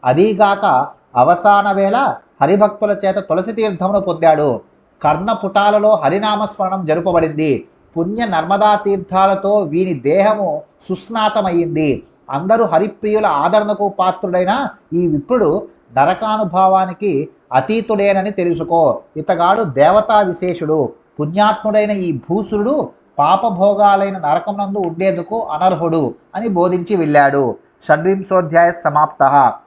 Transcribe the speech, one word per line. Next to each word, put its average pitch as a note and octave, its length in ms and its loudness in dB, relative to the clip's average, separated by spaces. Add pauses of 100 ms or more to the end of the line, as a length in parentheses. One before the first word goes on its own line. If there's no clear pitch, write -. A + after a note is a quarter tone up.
అదీగాక F#3+ 840 2 (280)
అవసాన G3+ 560 4
వేళ G3+ 420 0 (280)
హరిభక్తుల G#3 480 2
చేత G3 260 -2
తులసి G#3 360 -4
తీర్థమును G3+ 480 -2
పొందాడు. D#3 600 2 (420)
కర్ణపుటాలలో G3+ 1000 2
హరినామస్మరణం G3 840 -2
జరుపబడింది. D#3 800 0 (300)
పుణ్య G#3+ 280 -4
నర్మదా G3 480 2
తీర్థాలతో G3 840 0
వీని F3 360 -2
దేహము E3+ 680 0 (260)
సుస్నాతమయ్యింది. F3+ 1120 -2 (280)
అందరూ F#3+ 340 0
హరిప్రియుల G#3 640 -2
ఆదరణకు G3+ 600 0
పాత్రుడైన F#3 800 -2 (240)
ఈ F3 160 0
విప్రుడు F3 600 0 (280)
నరకానుభవానికి F#3+ 1300 0 (240)
అతీతుడేనని G3+ 800 0
తెలుసుకో. E3+ 680 0 (160)
ఇతగాడు F3 460 0
దేవతా G3 580 2
విశేషుడు. E3 720 -2 (280)
పుణ్యాత్ముడైన G#3 720 0
ఈ F3 300 -4 (100)
భూసురుడు G#3+ 580 -2 (300)
పాపభోగాలైన G3 1000 2
నరకమునందు G3 600 -4
ఉండేందుకు E3+ 640 -4
అనర్హుడు D#3+ 720 -2 (200)
అని A3 140 -6
బోధించి F3+ 480 0
వెళ్ళాడు. C#3+ 600 2 (320)
షడ్వింశోధ్యాయ E3+ 840 2
సమాప్తః. C#3+ 760 2 (160)